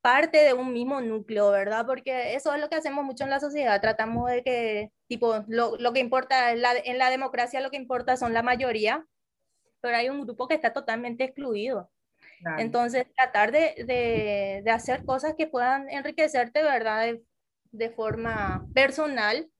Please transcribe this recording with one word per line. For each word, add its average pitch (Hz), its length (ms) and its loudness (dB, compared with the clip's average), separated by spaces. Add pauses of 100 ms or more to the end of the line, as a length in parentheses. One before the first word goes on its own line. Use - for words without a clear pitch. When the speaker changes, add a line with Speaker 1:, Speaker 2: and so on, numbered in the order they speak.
Speaker 1:
parte 302 380 4
de 294 160 8
un 254 180 -4
mismo 254 280 -2
núcleo, 214 500 0
¿verdad? 202 360 2
Porque 254 480 -4
eso 285 200 -2
es 294 60 -2
lo 294 80 -4
que 320 80 -2
hacemos 294 280 -4
mucho 269 200 -6
en 269 60 -4
la 277 100 0
sociedad, 277 400 0
tratamos 226 500 0
de 247 120 0
que, 226 500 -2 (140)
tipo, 226 420 0
lo, 233 280 0
lo 240 160 0
que 262 80 2
importa, 254 520 2
en 233 100 0
la, 247 80 4 (120)
en 247 160 -4
la 254 120 4
democracia 262 500 -2
lo 269 100 -4
que 277 60 -10
importa 254 400 -2
son 247 160 -2
la 233 100 2
mayoría, 240 600 0 (760)
pero 240 160 0
hay 240 120 2
un 285 140 -6
grupo 240 260 -6
que 320 60 2
está 302 180 0
totalmente 240 520 -4
excluido. 247 680 -4 (500)
Speaker 2:
Claro. 165 200 -6
Speaker 1:
Entonces, 240 460 0 (100)
tratar 254 340 4
de, 311 240 2 (120)
de, 214 760 -2
de 220 60 2
hacer 233 340 0
cosas 269 320 -2
que 311 120 -2
puedan 269 420 -2
enriquecerte, 277 720 0
¿verdad? 226 440 2
De, 233 160 -4 (500)
de 226 180 -4
forma 220 720 -4 (100)
personal 269 840 2